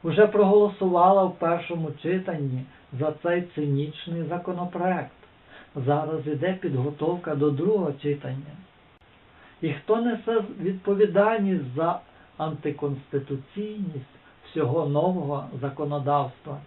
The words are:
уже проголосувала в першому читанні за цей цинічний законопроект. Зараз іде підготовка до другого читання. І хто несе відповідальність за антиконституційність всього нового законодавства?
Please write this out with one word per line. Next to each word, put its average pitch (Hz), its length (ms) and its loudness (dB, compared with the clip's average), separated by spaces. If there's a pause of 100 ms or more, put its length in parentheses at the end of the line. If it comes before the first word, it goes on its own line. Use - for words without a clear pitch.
уже 170 240 6
проголосувала 196 960 6
в 180 120 0
першому 165 560 -2 (100)
читанні 156 640 -4 (340)
за 151 120 0 (120)
цей 175 180 2 (140)
цинічний 151 680 -2
законопроект. 180 880 -4 (640)
Зараз 147 520 -2
іде 156 260 -2
підготовка 151 840 -2
до 147 160 2
другого 170 500 0
читання. 143 520 -6 (1080)
І 156 120 -2
хто 220 280 0
несе 226 420 0 (160)
відповідальність 190 1160 2
за 165 240 0 (380)
антиконституційність 147 1800 -6 (300)
всього 151 440 0
нового 147 560 0 (160)
законодавства? 143 1040 -2